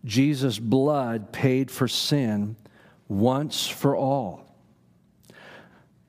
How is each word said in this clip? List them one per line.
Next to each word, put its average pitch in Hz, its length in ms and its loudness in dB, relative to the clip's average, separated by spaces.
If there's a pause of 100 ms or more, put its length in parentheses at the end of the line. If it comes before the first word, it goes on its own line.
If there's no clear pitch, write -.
Jesus' 131 540 2
blood 120 720 0
paid 131 380 2
for - 180 -2
sin 110 680 0 (520)
once 127 600 0
for - 280 0
all. 131 640 -4 (1500)